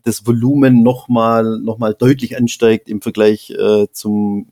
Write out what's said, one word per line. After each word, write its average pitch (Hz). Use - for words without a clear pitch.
das 107
Volumen 123
noch 127
mal, 113
noch 110
mal 110
deutlich 123
ansteigt 117
im 104
Vergleich, 107
äh, 104
zum 104